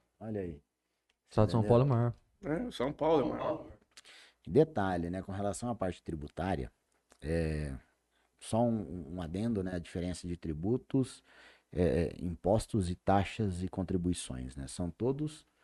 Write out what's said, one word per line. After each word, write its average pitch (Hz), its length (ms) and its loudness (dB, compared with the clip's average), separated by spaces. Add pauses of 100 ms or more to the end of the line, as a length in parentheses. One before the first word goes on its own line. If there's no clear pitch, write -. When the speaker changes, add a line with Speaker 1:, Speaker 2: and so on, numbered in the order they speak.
(180)
Speaker 1:
Olha 107 220 -6
aí. 87 120 -6
Speaker 2:
O 73 100 -16 (680)
estado 107 200 4
de - 40 -2
São 120 80 4
Speaker 1:
Entendeu? 107 80 2
Speaker 2:
Paulo 120 160 8
é - 20 4
maior. 120 280 4 (280)
Speaker 3:
É, 170 280 -2
São 127 240 -2
Paulo 151 320 4
é - 20 0
maior. - 380 -4 (800)
Speaker 1:
Detalhe, 95 640 2
né, 92 100 -4
com 95 120 -8
relação 101 360 -2
à 120 60 -2
parte 92 280 -4
tributária, 78 680 -4 (480)
é, 78 540 -2 (640)
só 110 240 0
um, 90 520 -2
um 90 40 -6
adendo, 95 420 -2
né, 92 120 -4
a 87 40 -2
diferença 87 480 -6
de 87 120 -4
tributos, 110 840 -2 (480)
é, 85 120 0
é, 73 420 2
impostos 92 640 0
e 90 60 -2
taxas 95 680 0
e 92 60 -2
contribuições, 85 880 -4
né, 67 100 -8
são 87 240 -6
todos, 139 560 -4 (180)